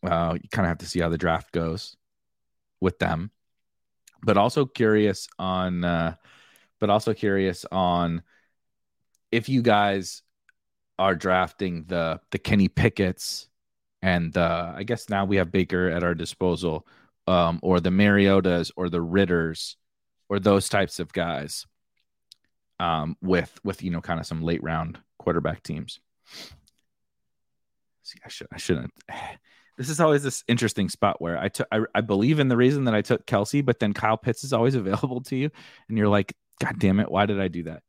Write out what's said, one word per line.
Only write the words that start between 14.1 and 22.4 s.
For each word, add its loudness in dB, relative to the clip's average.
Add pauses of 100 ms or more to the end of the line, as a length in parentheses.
the, 0
I -8
guess -6
now 0
we 0
have 0
Baker 0
at -2
our 0
disposal, -4 (400)
um, 2
or 2
the -2
Mariotas 4
or -4
the -2
Ritters 0 (500)
or -2
those 4
types -2
of -8
guys. -6 (1120)